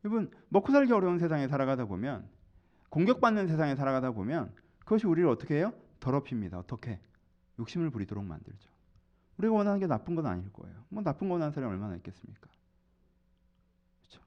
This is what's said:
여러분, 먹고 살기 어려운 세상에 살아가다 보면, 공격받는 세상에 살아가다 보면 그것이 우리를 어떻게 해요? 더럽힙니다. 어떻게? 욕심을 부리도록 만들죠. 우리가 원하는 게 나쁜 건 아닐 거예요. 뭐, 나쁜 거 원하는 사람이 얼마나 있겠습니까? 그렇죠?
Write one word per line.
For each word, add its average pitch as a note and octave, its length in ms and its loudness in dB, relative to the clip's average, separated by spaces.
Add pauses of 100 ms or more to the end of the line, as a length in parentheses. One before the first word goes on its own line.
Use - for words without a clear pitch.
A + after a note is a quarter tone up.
여러분, G#3+ 260 0 (200)
먹고 D4+ 240 4
살기 C#4 180 6
어려운 F#3 260 4
세상에 D#3 300 0
살아가다 C3+ 380 0
보면, G2+ 420 -6 (640)
공격받는 G#3 580 2
세상에 D#3 280 0
살아가다 C3 360 0
보면 A2 420 -4 (260)
그것이 A3 280 0
우리를 E3 220 4
어떻게 B2+ 260 0
해요? F#3+ 180 0 (260)
더럽힙니다. A#2+ 600 -2
어떻게? A2 400 -10 (600)
욕심을 D#3+ 320 -4
부리도록 G#2 320 -6
만들죠. F2 460 -14 (680)
우리가 A3 160 2
원하는 G3+ 260 2
게 F#3+ 80 0
나쁜 D3 280 -2
건 D#3+ 100 -2
아닐 F#2 260 -4
거예요. F2+ 380 -20
뭐, G#3 120 -8
나쁜 F#3 280 -2
거 F3+ 60 0
원하는 D3+ 180 -2
사람이 C3 180 -4
얼마나 F#2+ 240 -6
있겠습니까? - 540 -18 (1500)
그렇죠? - 260 -20